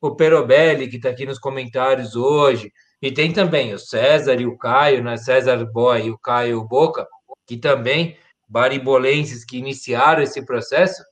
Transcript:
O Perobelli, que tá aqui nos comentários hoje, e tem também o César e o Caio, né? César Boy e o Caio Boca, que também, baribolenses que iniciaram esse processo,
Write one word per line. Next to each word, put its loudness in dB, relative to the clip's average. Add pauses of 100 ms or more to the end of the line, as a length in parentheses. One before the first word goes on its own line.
O -4
Perobelli, 4
que -14
tá -4
aqui -6
nos -8
comentários -4
hoje, 2 (280)
e -6
tem -2
também 0
o -12
César 2
e -4
o -6
Caio, 2
né? -6
César 0
Boy 0
e -4
o -8
Caio -4
Boca, 0 (380)
que -12
também, -2 (320)
baribolenses 0
que -12
iniciaram 0
esse -6
processo, -2